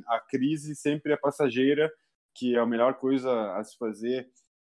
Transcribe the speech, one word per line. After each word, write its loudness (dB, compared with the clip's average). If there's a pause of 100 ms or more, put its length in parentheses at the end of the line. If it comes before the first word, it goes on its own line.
a -2
crise -2
sempre 0
é 0
passageira, 2 (460)
que 0
a 4
melhor 2
coisa 0
a -4
se -16
fazer -4 (380)